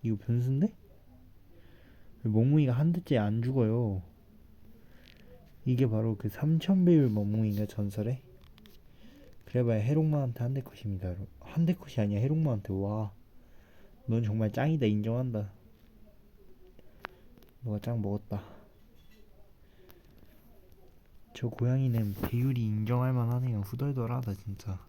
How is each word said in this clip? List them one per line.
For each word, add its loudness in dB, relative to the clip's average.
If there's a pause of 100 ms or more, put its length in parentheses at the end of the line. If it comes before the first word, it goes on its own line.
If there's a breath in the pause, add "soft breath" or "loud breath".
이거 0
변수인데? 0 (1600 loud breath)
왜 0
멍뭉이가 4
한 2
대째 0
안 2
죽어요? 0 (1600 loud breath)
이게 2
바로 0
그 -4
삼천 2
배율 6
멍뭉이가 0
전설의? -4 (1200 loud breath)
그래봐야 2
해롱마한테 0
한 -2
대 -4
컷입니다, -6
여러분. -8 (140)
한 -2
대 2
컷이 -8
아니야, 2
해롱마한테. 0
와, -2 (920 soft breath)
넌 0
정말 0
짱이다, 2
인정한다. 0 (2000 loud breath)
너가 -4
짱 -4
먹었다. -4 (3000 loud breath)
저 -4
고양이는 2
배율이 0
인정할 0
만하네요. 0
후덜덜하다, -4
진짜. -8